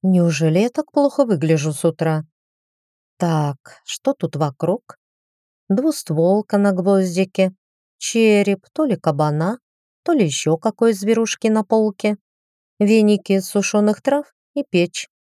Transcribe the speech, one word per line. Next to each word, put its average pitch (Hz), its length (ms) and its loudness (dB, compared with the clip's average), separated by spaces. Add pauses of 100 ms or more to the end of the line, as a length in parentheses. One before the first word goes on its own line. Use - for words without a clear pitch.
Неужели 170 600 0
я 240 100 0
так 302 220 -6
плохо 285 340 0
выгляжу 156 480 0
с - 100 -12
утра? 160 400 -2 (920)
Так, 151 680 -4
что - 300 -4
тут 160 220 -8
вокруг? 131 600 -4 (720)
Двустволка 202 880 0
на 202 160 2
гвоздике, 185 800 0 (440)
череп 208 760 2
то 311 140 -2
ли 226 100 0
кабана, 156 600 -2 (460)
то 349 80 -2
ли 269 120 2
ещё 156 320 -2
какой 226 380 0
зверушки 220 540 -2
на 214 160 0
полке, 214 520 -2 (640)
веники 208 540 2
из 190 140 0
сушёных 208 540 0
трав 285 340 -2 (200)
и 285 80 -4
печь. - 480 -2 (140)